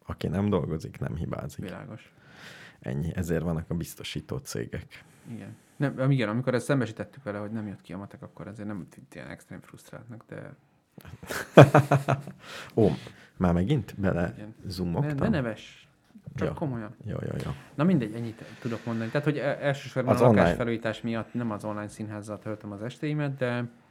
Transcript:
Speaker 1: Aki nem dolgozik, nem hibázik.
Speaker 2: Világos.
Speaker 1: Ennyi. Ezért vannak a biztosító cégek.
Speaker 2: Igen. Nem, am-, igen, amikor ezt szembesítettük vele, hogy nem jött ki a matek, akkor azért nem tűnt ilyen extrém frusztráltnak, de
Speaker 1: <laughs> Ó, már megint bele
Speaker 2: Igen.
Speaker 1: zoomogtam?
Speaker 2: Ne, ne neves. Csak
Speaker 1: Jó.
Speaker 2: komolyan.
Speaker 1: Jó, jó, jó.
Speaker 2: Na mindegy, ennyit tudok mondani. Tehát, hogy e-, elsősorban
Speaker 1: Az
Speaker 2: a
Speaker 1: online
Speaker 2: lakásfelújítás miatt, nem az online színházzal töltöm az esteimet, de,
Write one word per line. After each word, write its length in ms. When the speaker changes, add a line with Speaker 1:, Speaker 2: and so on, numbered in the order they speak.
Speaker 1:
Aki 220
nem 200
dolgozik, 500
nem 180
hibázik. 480
Speaker 2:
Világos. 480
Speaker 1:
Ennyi. 340
Ezért 280
vannak 280
a 40
biztosító 640
cégek. 680
Speaker 2:
Igen. 260
Nem, 220
am-, 120
igen, 180
amikor 260
ezt 100
szembesítettük 580
vele, 160
hogy 120
nem 160
jött 140
ki 120
a 60
matek, 240
akkor 240
azért 220
nem 200
tűnt 260
ilyen 140
extrém 320
frusztráltnak, 680
de 260
Speaker 1:
<laughs> 600
Ó, 140
már 160
megint 480
bele 360
Speaker 2:
Igen. 180
Speaker 1:
zoomogtam? 500
Speaker 2:
Ne, 80
ne 40
neves. 580
Csak 140
Speaker 1:
Jó. 60
Speaker 2:
komolyan. 400
Speaker 1:
Jó, 160
jó, 120
jó. 60
Speaker 2:
Na 100
mindegy, 300
ennyit 280
tudok 240
mondani. 260
Tehát, 160
hogy 120
e-, 220
elsősorban 540
Speaker 1:
Az 60
Speaker 2:
a 60
Speaker 1:
online 160
Speaker 2:
lakásfelújítás 580
miatt, 340
nem 160
az 140
online 240
színházzal 500
töltöm 340
az 100
esteimet, 540
de, 280